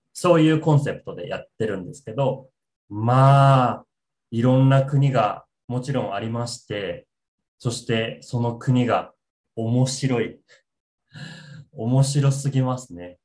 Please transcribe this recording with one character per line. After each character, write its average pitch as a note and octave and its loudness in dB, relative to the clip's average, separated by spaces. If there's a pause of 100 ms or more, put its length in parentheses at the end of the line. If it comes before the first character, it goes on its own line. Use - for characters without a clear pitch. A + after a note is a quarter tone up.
(120)
そ E3+ 2
う - 4
い D#3 6
う D#3 2
コ D#3 2
ン C3+ 4
セ G#2 -4
プ - -12
ト F#2+ -12
で - -12
や F#2 -8
っ - -16 (100)
て A2 -4
る G2 -6
ん F#2 -10
で - -16
す - -20
け A2 -12
ど、 C3 -4 (400)
ま C3 4
あ、 - -8 (480)
い A2+ -2
ろ B2+ 4
ん C3+ 4
な C3+ 4
国 C#3 0
が G#2+ -2 (240)
も B2 -6
ち C#3 -8
ろ B2 -2
ん G2 -6
あ G2+ -4
り A2+ -6
ま A#2 -6
し - -14
て、 G2+ -8 (520)
そ A#2+ -4
し - -8
て A2+ -4
そ A#2+ -6
の A#2 -4
国 B2+ 0
が G2 -2 (400)
面 A#2+ 0
白 B2+ -2
い。 - -6 (1300)
面 B2+ 0
白 C#3 2
す - -4
ぎ C3 0
ま B2+ -2
す - -16
ね。 F2 -18